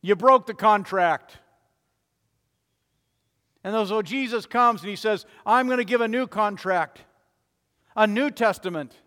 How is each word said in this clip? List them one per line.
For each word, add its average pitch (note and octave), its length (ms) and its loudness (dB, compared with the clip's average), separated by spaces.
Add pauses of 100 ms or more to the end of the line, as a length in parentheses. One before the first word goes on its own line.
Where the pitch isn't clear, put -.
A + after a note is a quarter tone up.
You G3 140 2
broke B3 320 4
the A3 60 -10
contract." F#3+ 840 0 (2250)
And G#3 240 -2
so G#3+ 140 -2
Jesus A3+ 440 -6
comes A#3 360 2
and G3 80 -10
He G3+ 60 -8
says, G#3+ 300 -4 (200)
"I'm B3+ 220 2
gonna B3 160 -2
give A#3 180 0
a A3+ 60 0
new A#3+ 180 -2
contract, F#3+ 760 -4 (920)
a G#3+ 120 4
new B3 240 0
testament." F3 760 -4